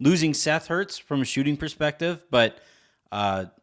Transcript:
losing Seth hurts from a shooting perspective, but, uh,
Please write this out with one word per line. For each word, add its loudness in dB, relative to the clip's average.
losing 2
Seth -2
hurts -4
from -4
a 0
shooting 0
perspective, -4
but, 4
uh, -2